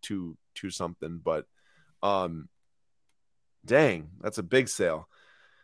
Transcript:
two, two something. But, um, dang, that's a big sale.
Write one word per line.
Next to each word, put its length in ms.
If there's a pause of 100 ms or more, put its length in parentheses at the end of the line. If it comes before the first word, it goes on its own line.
two, 360 (160)
two 160
something. 480
But, 300 (540)
um, 460 (1160)
dang, 460 (100)
that's 160
a 60
big 260
sale. 400 (540)